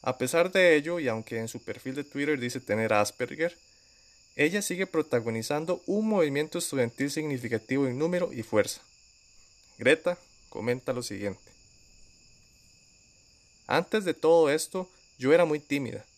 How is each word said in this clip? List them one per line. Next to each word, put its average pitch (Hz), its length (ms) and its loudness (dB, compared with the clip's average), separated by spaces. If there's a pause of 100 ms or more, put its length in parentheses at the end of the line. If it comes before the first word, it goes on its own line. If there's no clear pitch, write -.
A - 160 -2
pesar 170 320 2
de 180 240 6
ello, 156 240 0
y 147 80 -2
aunque 113 320 -4
en 113 80 -4
su 110 160 -12
perfil 131 320 -10
de 143 80 -8
Twitter 143 380 -2
dice 123 180 -4
tener 110 340 0
Asperger, 120 640 0 (760)
ella 170 280 0
sigue 185 260 -4
protagonizando 147 1000 -2
un 214 220 0
movimiento 156 500 0
estudiantil 135 500 -2
significativo 135 800 -2
en 127 140 -2
número 175 320 -2
y 117 100 -8
fuerza. - 380 0 (1000)
Greta 160 400 2 (300)
comenta 123 440 -6
lo 120 120 -6
siguiente: 101 480 -10 (2250)
"Antes 180 360 -2
de 170 100 -2
todo 160 360 4
esto, 185 400 -4 (300)
yo 131 120 2
era 170 120 6
muy 151 160 -2
tímida 139 440 -6 (140)